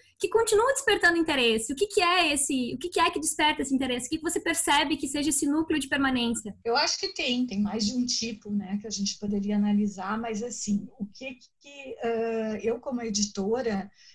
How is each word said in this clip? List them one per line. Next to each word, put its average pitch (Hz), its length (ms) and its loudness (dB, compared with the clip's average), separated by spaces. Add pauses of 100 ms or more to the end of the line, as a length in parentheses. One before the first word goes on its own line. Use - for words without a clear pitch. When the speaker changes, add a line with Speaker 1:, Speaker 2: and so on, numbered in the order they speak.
(200)
Speaker 1:
que - 100 -2
continuam 453 420 4
despertando 349 460 4
interesse. 262 560 2
O - 20 -4
que 403 120 0
que - 120 -2
é 349 320 4
esse, 262 440 0
o - 20 -6
que 349 120 -6
que 359 100 -2
é 339 100 4
que 320 100 -4
desperta 302 440 0
esse 269 100 -2
interesse? 247 320 0
O - 60 -12
que 320 60 0
que 311 60 -10
você 339 160 -2
percebe 311 580 2
que 294 100 -4
seja 294 220 -2
esse - 180 2
núcleo 311 320 2
de 262 80 -4
permanência? 240 760 0
Speaker 2:
Eu 233 140 2
acho 320 220 0
que 392 120 -6
tem, 254 360 -2
tem 202 120 -2
mais 208 280 0
de 254 60 -2
um 247 120 0
tipo, 220 460 -4
né, 202 280 -2
que 214 60 -10
a 214 60 -10
gente 202 260 -4
poderia 208 380 -2
analisar, 208 640 0
mas, 226 240 -4
assim, 214 440 -4 (120)
o 208 80 -6
que 254 320 -14 (200)
que, 285 440 -16
ah, 226 580 -2
eu, 226 180 -2
como 247 220 -6
editora, 208 880 -2 (260)